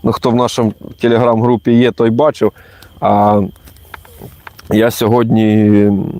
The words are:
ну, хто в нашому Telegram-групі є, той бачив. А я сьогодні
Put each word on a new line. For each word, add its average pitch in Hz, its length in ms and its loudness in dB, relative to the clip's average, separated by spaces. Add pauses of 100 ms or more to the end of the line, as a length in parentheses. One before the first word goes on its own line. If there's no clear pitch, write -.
ну, 120 100 -2
хто - 180 -4
в 117 40 0
нашому 120 400 -2 (280)
Telegram-групі 117 720 0
є, 117 200 2
той 113 180 -2
бачив. 127 420 0 (480)
А 104 420 2 (1300)
я 110 200 2
сьогодні 107 1000 2 (280)